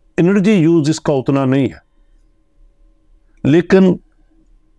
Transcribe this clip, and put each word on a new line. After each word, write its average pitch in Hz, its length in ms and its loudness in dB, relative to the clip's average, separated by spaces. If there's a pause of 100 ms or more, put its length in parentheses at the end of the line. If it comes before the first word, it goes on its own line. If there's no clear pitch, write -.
(180)
एनर्जी 196 340 0
यूज़ 165 380 0
इसका 156 220 -4
उतना 139 320 -2
नहीं 131 240 -2
है, - 140 -20 (1600)
लेकिन 175 540 2 (800)